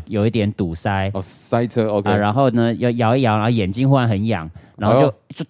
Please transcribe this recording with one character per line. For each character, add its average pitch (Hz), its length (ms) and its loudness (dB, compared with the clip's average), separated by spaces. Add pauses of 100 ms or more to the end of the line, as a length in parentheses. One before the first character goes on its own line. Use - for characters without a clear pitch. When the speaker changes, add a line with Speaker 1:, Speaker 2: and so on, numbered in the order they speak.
Speaker 1:
有 104 180 0
一 113 40 2
点 104 240 0
堵 85 200 -4
塞。 98 400 -2
Speaker 2:
哦， 98 80 -6
塞 - 460 -4
车， 110 220 -2
OK。 104 200 0
Speaker 1:
啊， 107 60 2
然 104 180 0
后 135 180 4
呢， 117 240 2
摇， 123 160 0
摇 120 260 2
一 139 40 0
摇， 113 140 2
然 107 80 0
后 113 60 2
眼 110 200 0
睛 127 200 0
忽 139 80 4
然 123 100 2
很 104 180 0
痒， 87 240 -4 (280)
然 104 120 0
后 113 80 4
就， 143 80 6
Speaker 2:
哎 143 40 2
呦。 117 40 -4 (140)
Speaker 1:
就 - 220 -12